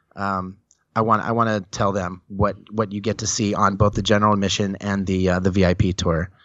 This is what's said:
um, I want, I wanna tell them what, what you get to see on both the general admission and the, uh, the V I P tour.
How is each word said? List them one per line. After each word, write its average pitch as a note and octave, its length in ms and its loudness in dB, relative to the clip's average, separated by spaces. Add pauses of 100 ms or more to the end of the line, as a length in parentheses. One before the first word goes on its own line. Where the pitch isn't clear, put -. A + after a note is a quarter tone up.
(160)
um, F#2+ 400 -4 (400)
I A2 60 2
want, A2 200 2
I A#2 100 -4
wanna A2+ 280 0 (100)
tell G2+ 220 0
them F#2 360 -4
what, G2+ 280 -2 (140)
what G#2+ 220 -2
you G2+ 100 -6
get G2+ 160 -2
to G#2+ 80 -6
see G2+ 280 0
on G2 220 2
both G2+ 160 2
the G#2+ 100 -2
general G#2 300 4
admission G2 480 0
and G2 260 -2
the, F#2 220 0
uh, F2+ 120 2
the F#2+ 100 2
V F#2 160 4
I F2 80 4
P F#2+ 180 2
tour. E2+ 380 -2 (140)